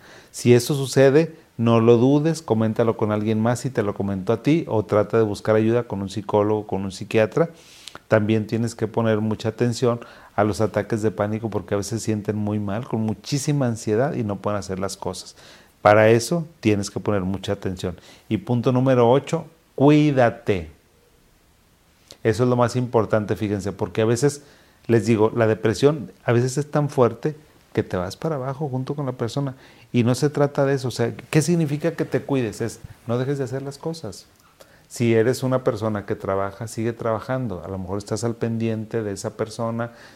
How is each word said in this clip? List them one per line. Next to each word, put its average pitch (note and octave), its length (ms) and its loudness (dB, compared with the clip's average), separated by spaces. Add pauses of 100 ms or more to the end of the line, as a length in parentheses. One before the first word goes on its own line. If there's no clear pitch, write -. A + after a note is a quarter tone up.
(300)
Si A#2+ 240 4
eso B2 200 2
sucede, C#3 600 4 (200)
no A#2 240 4
lo A#2 160 8
dudes, D3 460 2
coméntalo A2 540 0
con G#2+ 140 -2
alguien G#2+ 300 0
más A#2+ 200 0
si C3 100 -6
te A#2 120 -2
lo G2+ 120 -2
comentó G2 380 -2
a A2 100 -2
ti, D#3+ 260 2
o A2 160 0
trata G#2 320 2
de A2+ 80 4
buscar G#2 320 0
ayuda A2+ 280 2
con G2 180 -6
un G2 60 -6
psicólogo, G#2 580 0
con F#2+ 180 -4
un F#2+ 80 -6
psiquiatra. A2 580 0 (560)
También G#2+ 400 2
tienes A2+ 280 -4
que A2+ 120 -4
poner A2 340 0
mucha G#2+ 280 -4
atención A#2+ 520 0 (360)
a G#2 80 4
los G2+ 160 0
ataques G#2 420 0
de G#2+ 80 2
pánico G#2+ 400 -4
porque G2+ 240 -4
a G2+ 40 0
veces G#2 220 -6
se - 60 -10
sienten G#2+ 300 -4
muy G#2 240 -4
mal, G#2 260 -6
con A2+ 140 -4
muchísima C3+ 680 -2
ansiedad A2+ 480 -2
y B2 80 -4
no G2+ 140 -4
pueden G#2 220 -4
hacer F#2+ 200 -8
las F#2+ 180 -6
cosas. - 380 -10 (480)
Para G#2+ 280 8
eso D3 360 2 (140)
tienes G2+ 300 0
que G2 100 -8
poner G#2 220 -2
mucha F#2+ 300 -6
atención. F#2 440 -6 (320)
Y G#2+ 100 -2
punto B2 320 -2
número B2 400 4
ocho, C#3+ 360 0 (280)
cuídate. B2+ 960 4 (1500)
Eso A2+ 220 2
es B2 40 2
lo B2 80 2
más A#2+ 200 2
importante, A2 580 0
fíjense, G2 380 -4
porque G2+ 300 -4
a A2 40 2
veces, C#3 360 0 (440)
les A#2 200 2
digo, A2 280 4
la A2+ 120 2
depresión A2 640 0 (120)
a B2 80 2
veces B2 240 0
es D3 140 -6
tan D3 180 0
fuerte C3 480 0 (360)
que A2 100 -2
te - 140 -4
vas F2+ 200 -4
para D#3+ 200 -4
abajo C3+ 320 -6
junto C3 260 -6
con C#3+ 120 -6
la B2+ 60 -6
persona. B2+ 420 -4 (380)
Y B2 100 2
no A#2+ 120 4
se D3 160 0
trata C#3+ 340 0
de C#3 100 0
eso. B2+ 140 -4
O - 20 -4
sea, A#2 240 -2 (160)
¿qué D#3 120 2
significa D#3+ 500 0
que E3 120 -4
te C#3 180 -4
cuides? B2 380 -2
Es, A#2 200 -6 (260)
no A#2 120 -2
dejes C#3 200 -4
de C3+ 60 -4
hacer C3 180 -8
las C3+ 160 -12
cosas. D#3+ 480 -12 (640)
Si A#2 260 2
eres A#2+ 280 2
una B2+ 220 -2
persona G#2+ 420 -2
que G#2 100 -4
trabaja, G2 500 -4
sigue A2+ 280 -6
trabajando. A2+ 680 -4
A F2+ 60 -12
lo F#2+ 100 -8
mejor F#2+ 200 -6
estás G#2+ 260 -6
al A#2 100 -2
pendiente A2+ 680 -4
de G2+ 100 -6
esa G#2+ 240 -10
persona. A#2 560 -6 (240)